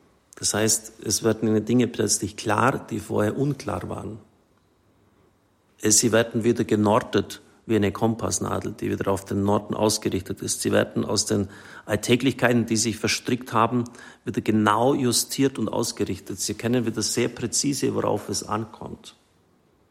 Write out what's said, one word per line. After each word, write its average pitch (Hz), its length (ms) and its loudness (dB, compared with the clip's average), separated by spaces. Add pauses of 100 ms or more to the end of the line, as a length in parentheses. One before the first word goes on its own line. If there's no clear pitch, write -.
(360)
Das - 180 -2
heißt, 107 400 0 (100)
es - 200 -2
werden 110 260 2
ihnen 107 160 2
Dinge 120 220 4
plötzlich - 500 -2
klar, 113 500 2
die 107 120 -6
vorher 107 360 0
unklar 120 540 -2
waren. 101 300 -10 (1600)
Sie 110 300 4
werden 113 320 2
wieder 117 220 2
genortet 104 760 2 (240)
wie 110 100 2
eine 101 160 2
Kompassnadel, 98 840 -2
die - 180 -4
wieder 98 200 0
auf 95 140 -2
den 101 160 -2
Norden 101 320 0
ausgerichtet 101 680 -2
ist. - 180 -4
Sie 110 100 0
werden 110 320 2
aus - 220 -2
den 101 220 0 (380)
Alltäglichkeiten, 120 840 2
die 113 100 0
sich 110 200 -2
verstrickt - 560 -2
haben, 117 320 2 (380)
wieder 120 180 -4
genau 110 520 4
justiert 135 640 0
und 113 100 -2
ausgerichtet. 101 720 -4
Sie - 140 -4
kennen 117 320 0
wieder 113 160 -2
sehr 120 280 0
präzise, 123 640 -2
worauf 107 340 -2
es 101 140 -4
ankommt. - 720 -8 (760)